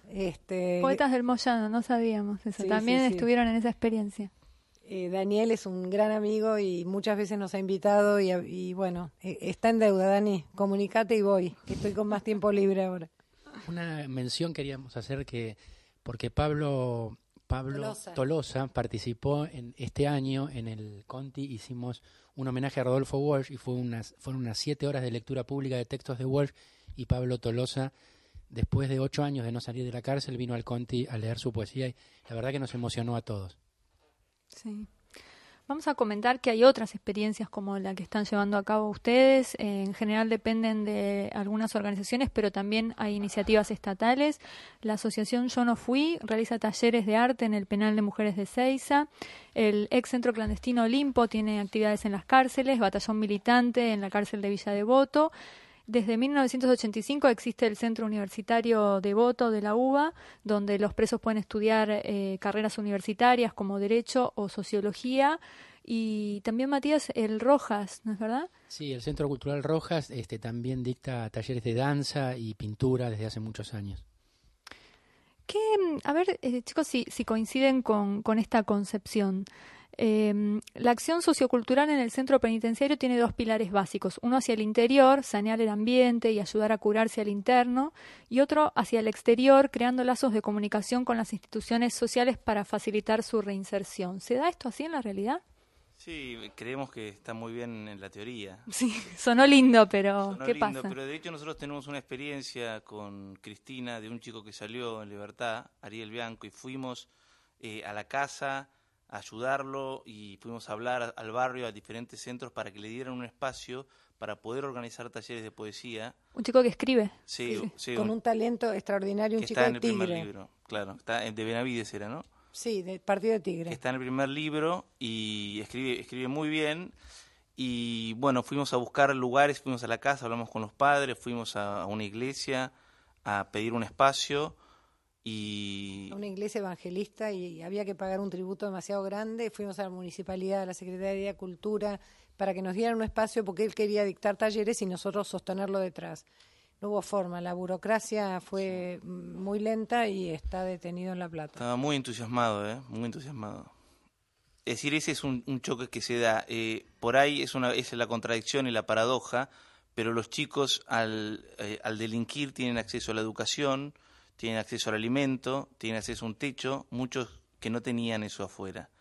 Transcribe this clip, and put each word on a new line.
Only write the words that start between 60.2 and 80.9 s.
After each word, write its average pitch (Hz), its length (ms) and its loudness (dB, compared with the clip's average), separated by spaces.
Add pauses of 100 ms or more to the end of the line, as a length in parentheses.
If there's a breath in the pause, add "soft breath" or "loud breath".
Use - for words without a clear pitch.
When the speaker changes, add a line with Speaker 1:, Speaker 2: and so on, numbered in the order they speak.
Speaker 2:
donde 202 360 2
los 208 160 0
presos 220 260 0
pueden 220 160 0
estudiar, 214 540 2
eh, 196 500 -2
carreras 214 380 0
universitarias 220 760 4
como 196 240 -2
Derecho 226 560 2
o 202 160 -4
Sociología. 254 920 0 (440 loud breath)
Y 214 580 -2
también, 247 300 0
Matías, 285 420 2
el 214 260 0
Rojas, 226 640 2
¿no 214 100 -2
es 190 40 -6
verdad? 240 320 -2 (180)
Speaker 3:
Sí, 143 260 -6
el 120 100 -8
Centro 147 240 -2
Cultural 143 340 -2
Rojas, 156 480 0
este, 113 300 -8
también 120 420 -4
dicta 123 480 -4
talleres 120 340 -6
de 117 120 0
danza 135 600 0
y 110 200 -8
pintura 123 560 0
desde 107 160 -4
hace 107 120 -8
muchos 110 360 -10
años. 101 280 -8 (1400 loud breath)
Speaker 2:
¿Qué, - 140 -2 (440)
a 285 100 0
ver, 359 280 2
eh, 247 220 -2
chicos, - 240 0
si, 247 240 0
si - 140 -4
coinciden 262 580 2
con, 208 400 2
con 220 160 4
esta 220 240 2
concepción? 196 800 0 (520 loud breath)
Em, 208 600 2 (140)
la 240 180 2